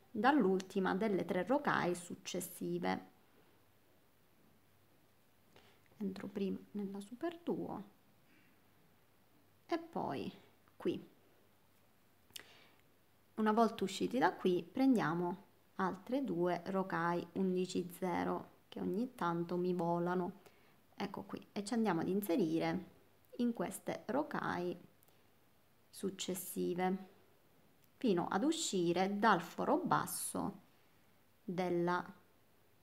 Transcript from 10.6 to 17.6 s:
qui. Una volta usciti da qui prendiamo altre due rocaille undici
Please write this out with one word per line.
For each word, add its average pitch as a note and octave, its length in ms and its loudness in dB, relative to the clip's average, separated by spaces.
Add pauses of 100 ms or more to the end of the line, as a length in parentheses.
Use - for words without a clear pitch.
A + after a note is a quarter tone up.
qui. - 320 -2 (2250)
Una G#3+ 180 2
volta A3 320 4
usciti F#3+ 340 0
da E4+ 140 4
qui F3+ 300 2
prendiamo F3 800 2 (340)
altre G#3 480 -2
due F3 420 2
rocaille F3 680 0
undici F#3 680 0